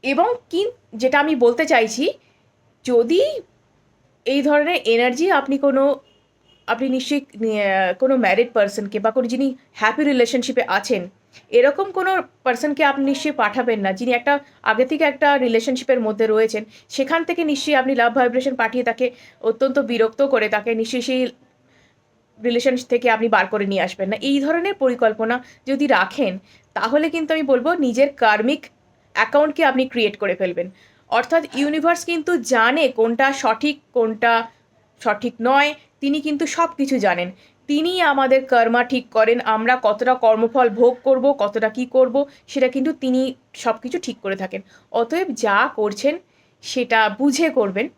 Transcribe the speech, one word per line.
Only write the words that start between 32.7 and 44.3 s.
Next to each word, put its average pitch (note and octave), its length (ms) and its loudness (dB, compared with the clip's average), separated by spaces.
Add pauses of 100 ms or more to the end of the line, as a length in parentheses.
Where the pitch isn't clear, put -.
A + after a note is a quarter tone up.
কোনটা A#3 280 2 (140)
সঠিক, C4+ 340 0 (220)
কোনটা A3+ 360 0 (680)
সঠিক D#4 300 -2 (160)
নয়, C#4+ 200 4 (320)
তিনি C#4 240 0
কিন্তু D4+ 180 -2 (120)
সব E4 140 0 (100)
কিছু C4+ 160 0 (100)
জানেন। F3+ 240 0 (400)
তিনি D#4 240 0 (180)
আমাদের C4+ 300 4 (120)
কর্মা A#3 280 4 (100)
ঠিক B3 140 -2 (120)
করেন, A3 200 4 (160)
আমরা A3+ 200 0 (140)
কতটা A#3 260 0 (120)
কর্মফল A3+ 420 2 (120)
ভোগ B3 140 4 (140)
করব, C4 180 2 (180)
কতটা G#3+ 340 -2
কি B3+ 80 -4 (100)
করব, B3+ 200 4 (360)
সেটা C4 240 0
কিন্তু C#4 160 0 (120)
তিনি B3+ 180 0 (420)
সব A3+ 200 0
কিছু C4 220 -6
ঠিক A3+ 180 -10
করে G3 180 -4